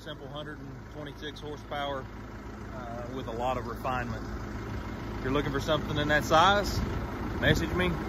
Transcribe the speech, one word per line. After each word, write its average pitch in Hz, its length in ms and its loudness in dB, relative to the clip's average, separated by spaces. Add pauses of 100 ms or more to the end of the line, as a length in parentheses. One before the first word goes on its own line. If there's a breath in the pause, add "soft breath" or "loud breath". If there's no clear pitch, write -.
simple 143 280 -10
hundred 147 300 -8
and 139 100 -10 (260)
twenty-six 147 460 -10
horsepower, 143 640 -4 (720)
uh, 120 400 -6
with 123 100 -6
a 120 60 -4
lot 123 240 0
of 117 100 -4
refinement. 117 560 -2 (960)
If - 60 -4
you're 131 80 0
looking 143 200 2
for 139 80 2
something 151 380 2
in 147 100 2
that 147 160 6
size, 175 540 8 (600)
message 156 300 6
me, 175 200 2 (180)